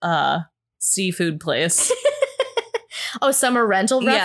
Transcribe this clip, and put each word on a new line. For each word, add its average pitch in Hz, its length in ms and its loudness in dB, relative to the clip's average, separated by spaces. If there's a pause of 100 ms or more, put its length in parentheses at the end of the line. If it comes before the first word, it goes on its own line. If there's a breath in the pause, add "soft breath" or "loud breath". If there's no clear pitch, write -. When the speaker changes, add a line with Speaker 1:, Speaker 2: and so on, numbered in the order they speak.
Speaker 1:
uh, 151 380 0 (400)
seafood 175 580 -2
place. 160 580 0
Speaker 2:
<laughs> 523 60 -12 (1200 loud breath)
Oh, 277 80 2
summer 247 360 2
rental 214 360 2
Speaker 1:
Yeah. 262 220 4